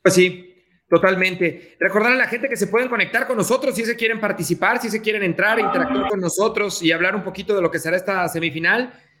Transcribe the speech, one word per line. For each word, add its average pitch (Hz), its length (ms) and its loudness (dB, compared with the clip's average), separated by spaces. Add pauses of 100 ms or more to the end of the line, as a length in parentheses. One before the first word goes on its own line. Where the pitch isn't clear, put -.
Pues 180 140 4
sí, 180 380 2 (360)
totalmente. 180 880 0
Recordar 208 320 2
a 254 60 2
la 247 100 2
gente 240 220 -4
que 240 80 -4
se 185 100 -2
pueden 240 220 0
conectar 233 360 0
con 247 120 -2
nosotros 240 360 0
si 220 120 -2
se 233 100 -2
quieren 226 240 -2
participar, 208 600 0
si 233 80 -6
se 214 120 -4
quieren 214 220 -2
entrar, 190 340 2
interactuar 254 520 0
con 202 100 -2
nosotros 196 640 -2
y 160 80 4
hablar 175 240 2
un 196 80 -4
poquito 196 320 -4
de 190 60 2
lo 165 100 2
que 165 80 -4
será 160 160 -2
esta 185 320 -2
semifinal. 170 640 0 (280)